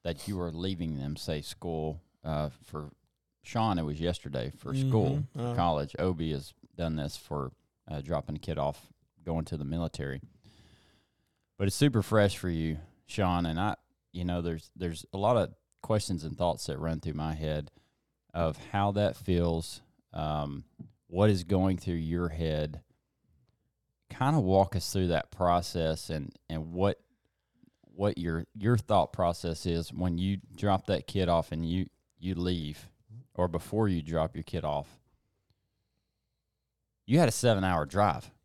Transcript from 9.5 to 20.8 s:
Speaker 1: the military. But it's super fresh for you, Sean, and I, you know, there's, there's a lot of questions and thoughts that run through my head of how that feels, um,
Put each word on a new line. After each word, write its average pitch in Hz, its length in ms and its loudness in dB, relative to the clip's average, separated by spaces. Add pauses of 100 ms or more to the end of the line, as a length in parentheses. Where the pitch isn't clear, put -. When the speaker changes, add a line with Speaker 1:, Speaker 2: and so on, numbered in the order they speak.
Speaker 1:
the 71 80 -4
military. 73 560 -4 (1400)
But 98 80 2
it's 98 100 2
super 127 260 6
fresh 101 360 6
for 92 100 -4
you, 80 300 0 (280)
Sean, 87 400 2
and 82 120 -2
I, 101 180 0 (360)
you 87 120 -6
know, 87 180 0
there's, 82 340 -4
there's 85 360 -4
a 95 60 -6
lot 113 180 4
of 95 180 2 (280)
questions 104 420 0
and 76 120 -6
thoughts 87 300 0
that 71 120 -4
run 80 220 -2
through 78 140 -6
my 78 200 -4
head 76 360 -4 (640)
of 82 240 0 (120)
how 101 220 2
that 104 240 2
feels, 85 640 0 (320)
um, 76 520 -4 (440)